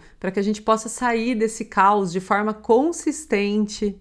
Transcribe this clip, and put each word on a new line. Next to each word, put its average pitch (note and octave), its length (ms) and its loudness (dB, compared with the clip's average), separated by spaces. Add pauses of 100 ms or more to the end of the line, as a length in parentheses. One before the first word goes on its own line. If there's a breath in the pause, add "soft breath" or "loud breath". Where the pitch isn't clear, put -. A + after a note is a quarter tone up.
(200 soft breath)
pra F3+ 100 -6
que F#3+ 120 -2
a - 20 -2
gente G#3+ 180 -2
possa A3 280 0
sair A#3 460 -2
desse A3 280 -2
caos G3 480 2
de F#3 80 -4
forma G#3 340 0
consistente G#3+ 1500 0